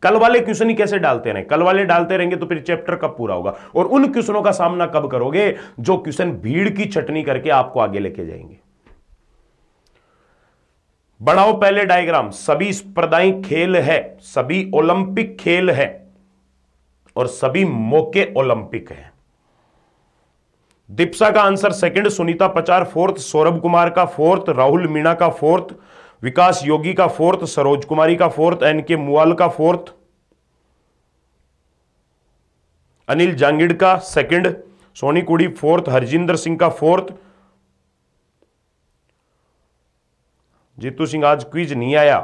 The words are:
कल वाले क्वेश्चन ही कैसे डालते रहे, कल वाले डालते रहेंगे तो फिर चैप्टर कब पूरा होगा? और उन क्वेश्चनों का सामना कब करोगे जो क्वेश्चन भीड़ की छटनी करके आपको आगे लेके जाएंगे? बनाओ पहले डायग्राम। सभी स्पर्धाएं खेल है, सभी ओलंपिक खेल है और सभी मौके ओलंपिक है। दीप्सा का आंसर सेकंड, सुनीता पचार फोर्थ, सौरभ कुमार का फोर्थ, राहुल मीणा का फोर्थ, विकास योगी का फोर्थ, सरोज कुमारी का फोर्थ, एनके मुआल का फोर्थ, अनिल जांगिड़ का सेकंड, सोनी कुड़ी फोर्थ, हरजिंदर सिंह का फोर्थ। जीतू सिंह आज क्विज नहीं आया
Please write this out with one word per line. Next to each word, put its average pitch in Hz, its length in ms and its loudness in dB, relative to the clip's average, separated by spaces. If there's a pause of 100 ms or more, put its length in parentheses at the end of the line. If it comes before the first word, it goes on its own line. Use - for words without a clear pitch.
कल 208 140 4
वाले 233 220 4
क्वेश्चन 220 300 -2
ही 226 60 0
कैसे 202 240 0
डालते 123 320 -2
रहे, 98 120 -4
कल 151 200 0
वाले 190 220 2
डालते 180 320 0
रहेंगे 180 180 -2
तो 170 100 -6
फिर 165 140 -4
चैप्टर 165 360 -4
कब 156 220 -6
पूरा 104 180 -4
होगा? 90 180 -4 (220)
और 185 120 2
उन 269 200 2
क्वेश्चनों 208 340 -2
का 202 100 2
सामना 180 360 -2
कब 151 240 -2
करोगे 143 440 -2 (240)
जो 123 180 0
क्वेश्चन 175 360 -6
भीड़ 131 360 -4
की 208 160 -4
छटनी 156 380 -6
करके 139 260 -4
आपको 127 300 0
आगे 101 200 -2
लेके 95 260 -8
जाएंगे? 85 320 -18 (2750)
बनाओ 190 380 4
पहले 202 260 2
डायग्राम। 170 460 2
सभी 160 420 -2
स्पर्धाएं 175 680 0
खेल 180 360 -2
है, 151 440 0
सभी 156 540 -4
ओलंपिक 190 640 0
खेल 180 320 0
है 139 160 0 (1300)
और 123 120 -2
सभी 147 380 -2
मौके 156 680 0
ओलंपिक 117 580 -2
है। 73 200 -20 (1800)
दीप्सा 170 420 0
का 214 100 4
आंसर 196 320 2
सेकंड, 202 360 0
सुनीता 175 400 0
पचार 180 360 2
फोर्थ, 135 340 -2
सौरभ 160 420 0
कुमार 170 280 2
का 175 180 2
फोर्थ, 175 420 0
राहुल 143 380 2
मीणा 156 260 0
का 165 180 2
फोर्थ, - 440 0 (480)
विकास 175 420 2
योगी 156 280 0
का 185 140 2
फोर्थ, 165 380 0
सरोज 143 400 0
कुमारी 160 300 2
का 170 120 2
फोर्थ, 165 360 0
एनके 156 340 0
मुआल 151 360 2
का 170 140 2
फोर्थ, 170 460 -2 (3250)
अनिल 170 280 0
जांगिड़ 151 380 2
का 185 240 4
सेकंड, - 580 -2 (420)
सोनी 147 240 0
कुड़ी 165 280 0
फोर्थ, 160 400 0
हरजिंदर 135 460 0
सिंह 160 220 -4
का 170 140 2
फोर्थ। 175 420 0 (3750)
जीतू 131 280 -6
सिंह 147 200 -2
आज 147 180 2
क्विज 151 300 -8
नहीं 127 220 -2
आया 147 280 4